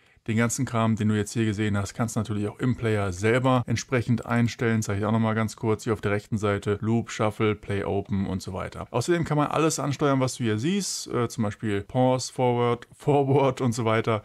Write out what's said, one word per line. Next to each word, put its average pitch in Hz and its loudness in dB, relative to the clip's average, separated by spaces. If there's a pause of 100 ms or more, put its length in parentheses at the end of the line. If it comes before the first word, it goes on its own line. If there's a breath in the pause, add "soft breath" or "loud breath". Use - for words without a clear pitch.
(280 soft breath)
Den 110 0
ganzen 117 0
Kram, 113 0
den 107 2
du 107 2
jetzt 104 -2
hier 113 0
gesehen 107 0
hast, 98 -4
kannst 113 -4
du - -2
natürlich 104 -2
auch - -16
im 127 0
Player 104 0
selber 123 2
entsprechend 117 -2
einstellen. 117 0
Zeige 101 -2
ich 107 -2
auch 107 2
nochmal 113 2
ganz 110 -2
kurz 110 -2
hier 113 0
auf 98 -6
der 104 0
rechten 104 -2
Seite. 101 0
Loop, 113 0
Shuffle, 107 0
Play 98 -4
Open 98 -2
und 92 -4
so - -10
weiter. 87 -8
Außerdem 165 2
kann 147 0
man 147 2
alles 156 0
ansteuern, 139 2
was - 0
du 131 -6
hier 107 2
siehst. 185 -2
Äh, 120 -2
zum 113 -2
Beispiel 101 -2
Pause, 127 0
Forward, 120 0
<laughs> - -20
Forward 139 2
und 123 2
so 113 -2
weiter. 110 2